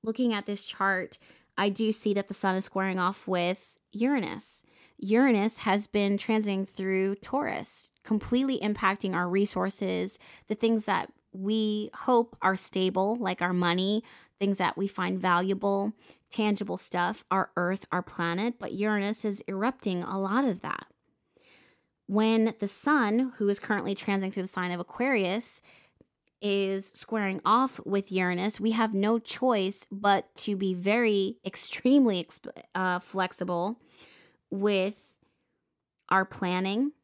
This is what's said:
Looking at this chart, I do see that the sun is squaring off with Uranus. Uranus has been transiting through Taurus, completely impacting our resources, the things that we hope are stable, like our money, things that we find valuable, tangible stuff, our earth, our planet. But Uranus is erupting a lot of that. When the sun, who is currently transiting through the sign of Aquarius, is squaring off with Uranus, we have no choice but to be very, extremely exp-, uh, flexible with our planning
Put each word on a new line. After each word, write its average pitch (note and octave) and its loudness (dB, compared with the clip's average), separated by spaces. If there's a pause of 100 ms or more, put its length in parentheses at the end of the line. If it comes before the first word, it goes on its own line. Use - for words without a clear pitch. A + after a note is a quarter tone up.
Looking A3+ 0
at G3+ -4
this G3+ -6
chart, F#3+ 0 (400)
I G3+ 4
do G#3+ 2
see G#3 0
that G3 0
the G3+ -8
sun F#3+ 0
is F#3+ -2
squaring F#3+ -2
off F#3 -2
with F3+ -2 (140)
Uranus. A#3 -2 (340)
Uranus A3 4
has G3+ 2
been G3+ 2
transiting G3+ 0
through F#3+ -2
Taurus, - -6 (120)
completely B3+ 0
impacting G3 -2
our F3 0
resources, F#3+ -2 (300)
the G#3+ -2
things A3 0
that - -2 (220)
we G#3+ -2
hope A#3+ 2
are F#3+ 2
stable, F#3+ 0
like F#3 -4
our F3+ 0
money, F3+ 2 (360)
things G3 0
that - 0
we G3 -2
find F#3 -4
valuable, G3 0 (360)
tangible G3+ -2
stuff, F3+ -4
our F#3+ 0
earth, F3+ -2
our F3+ -2
planet. F#3 -2
But - -8
Uranus G#3 -2
is G3+ -4
erupting G3 -2
a G3 -4
lot G#3 0
of F#3 -2
that. - -6 (1200)
When A3 4
the G3+ -2
sun, B3+ 2
who G3+ 2
is G3+ 0
currently G3+ -2
transiting G3 -2
through F#3+ -4
the F#3+ -6
sign F3+ -4
of F3 -4
Aquarius, A3 -2 (800)
is G3 0
squaring G3+ -2
off B3+ 4
with G3 -2
Uranus, F#3 0
we A3 2
have A3 2
no G#3 2
choice G#3 0
but G3 2
to G3+ -2
be F#3+ 0
very, G3+ 2
extremely A3+ 2
exp-, - -12 (240)
uh, F#3 0
flexible F#3 -4 (680)
with G3 -2 (960)
our F#3+ 4
planning F#3+ -2 (120)